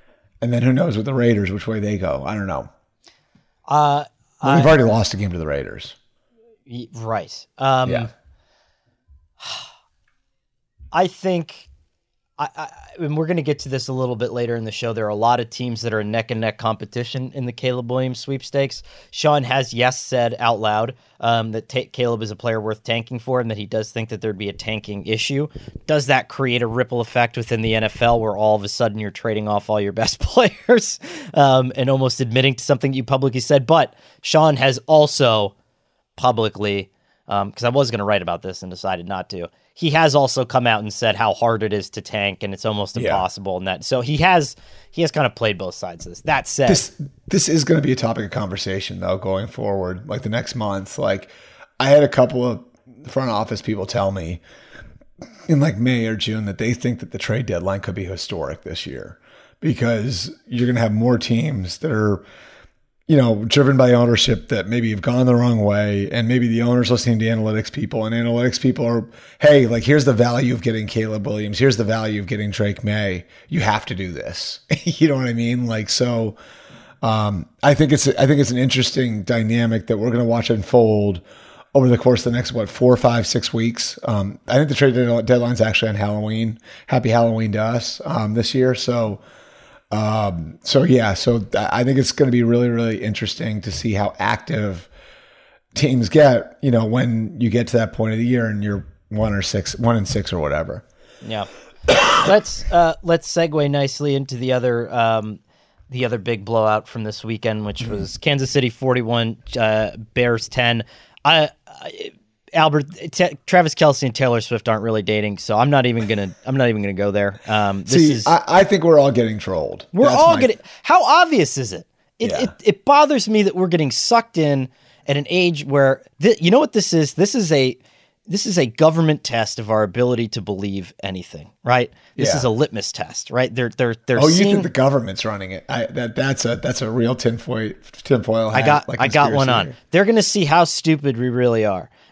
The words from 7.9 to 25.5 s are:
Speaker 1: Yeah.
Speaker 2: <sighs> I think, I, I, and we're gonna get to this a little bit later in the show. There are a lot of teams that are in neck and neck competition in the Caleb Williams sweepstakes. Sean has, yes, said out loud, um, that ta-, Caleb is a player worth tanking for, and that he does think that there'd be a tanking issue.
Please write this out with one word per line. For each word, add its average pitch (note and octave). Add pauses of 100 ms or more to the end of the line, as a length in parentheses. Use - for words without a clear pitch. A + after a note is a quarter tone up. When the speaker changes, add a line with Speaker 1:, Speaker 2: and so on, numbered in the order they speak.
Speaker 1:
Yeah. A#2 (1300)
Speaker 2:
<sighs> - (1400)
I F3+
think, - (680)
I, D3
I, D#3+ (300)
and D3+
we're D#3+
gonna E3
get C#3+
to -
this C3
a C3
little B2+
bit A#2
later A#2+
in A2+
the A2
show. A2+
There A2
are G#2
a G#2
lot A#2
of A#2
teams A#2+
that A2+
are A2
in G#2
neck A2+
and A2+
neck A2
competition A#2+
in C3
the B2
Caleb B2
Williams B2+
sweepstakes. C#3 (260)
Sean D3
has, B2+
yes, B2
said A#2
out A#2
loud, A2 (260)
um, A2+
that A2
ta-, -
Caleb A#2
is A2
a G#2
player A2+
worth G#2+
tanking A#2
for, B2+
and A#2
that G#2+
he G#2
does G#2+
think A2+
that G#2+
there'd G#2
be G2+
a G2
tanking G#2
issue. C#3 (400)